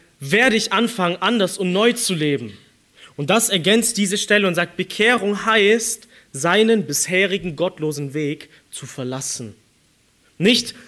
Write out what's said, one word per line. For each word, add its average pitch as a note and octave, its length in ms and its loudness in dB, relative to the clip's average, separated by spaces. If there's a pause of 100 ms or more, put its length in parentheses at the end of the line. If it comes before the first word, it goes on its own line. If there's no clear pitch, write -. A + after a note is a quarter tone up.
(180)
werde G#3+ 380 2
ich G#3+ 160 -2
anfangen, F#3+ 480 0
anders F#3+ 380 0
und F#3 160 -2
neu A3+ 180 4
zu A#3+ 220 -4
leben. C#3 420 -2 (600)
Und C#3+ 100 -4
das A3+ 220 2
ergänzt G3 480 2
diese G3+ 180 -2
Stelle G#3 320 2
und E3+ 60 0
sagt, E3+ 240 -4
Bekehrung G3+ 640 0
heißt, A3 640 2 (240)
seinen F#3+ 540 2
bisherigen F3+ 680 -2
gottlosen D3 600 -4
Weg D3+ 340 -6 (220)
zu - 160 -16
verlassen. B2+ 680 -8 (840)
Nicht G#3 360 2 (140)